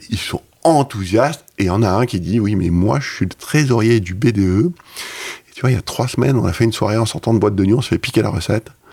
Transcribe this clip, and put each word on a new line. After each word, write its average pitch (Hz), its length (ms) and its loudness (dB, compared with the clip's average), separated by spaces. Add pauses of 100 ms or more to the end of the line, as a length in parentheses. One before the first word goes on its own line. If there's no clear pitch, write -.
(100)
ils 104 80 -4
sont - 240 -8 (220)
enthousiastes, 135 800 0 (140)
et 98 60 0
il - 20 2
y 87 40 0
en 101 120 2
a 98 80 2
un 113 160 2
qui 95 140 -4
dit, 104 200 0
oui, 104 160 0
mais 87 140 0
moi, 98 300 2
je - 140 -8
suis 95 120 -2
le 87 40 -4
trésorier 117 720 2
du 90 140 -6
B 107 180 0
D 101 120 0
E, 104 280 2 (760)
et - 60 -20
tu - 60 -18
vois, 131 100 0
il 123 40 2
y 98 40 0
a - 40 -6
trois - 260 -4
semaines, 131 280 0
on 104 80 0
a 87 80 0
fait 113 120 0
une 113 80 2
soirée 104 240 0
en 113 100 0
sortant 113 260 -2
de 113 60 4
boîte 104 160 2
de 95 100 2
nuit, 101 100 4
on 131 80 2
se - 80 -4
fait - 80 0
piquer - 240 0
la 107 80 0
recette. 104 400 -2 (220)